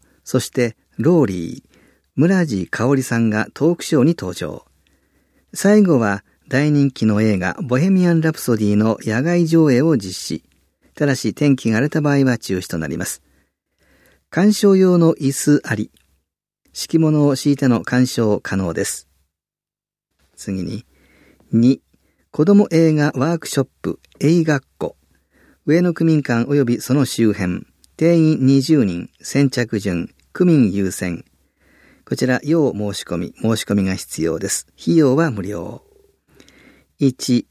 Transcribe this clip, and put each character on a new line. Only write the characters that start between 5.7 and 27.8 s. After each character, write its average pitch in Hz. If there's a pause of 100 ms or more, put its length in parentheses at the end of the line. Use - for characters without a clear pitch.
後 170
は 101 (240)
大 143
人 143
気 110
の 107
映 107
画 90
ボ 127
ヘ 170
ミ 185
ア 175
ン・ 165
ラ 160
プ -
ソ 117
デ 110
ィ 104
の 107
野 113
外 175
上 160
映 123
を 156
実 98
施。 - (500)
た 147
だ 139
し 113
天 143
気 120
が 110
荒 123
れ 151
た 151
場 143
合 135
は 123
中 92
止 87
と -
な 80
り 80
ま 92
す。 - (1040)
鑑 202
賞 202
用 185
の 165
椅 139
子 147
あ 120
り。 104 (840)
敷 -
物 151
を 143
敷 143
い 139
て 135
の 117
鑑 127
賞 110
可 -
能 90
で 82
す。 - (1300)
次 95
に、 101 (680)
二、 120 (500)
子 147
ど 202
も 202
映 165
画 147
ワ 151
ー 160
ク -
シ -
ョ 131
ッ - (120)
プ、 - (220)
映 165
画 156
っ 131 (160)
子。 - (680)
上 156
野 175
区 170
民 156
館 117
及 143
び 120
そ -
の 139
周 113
辺、 90 (300)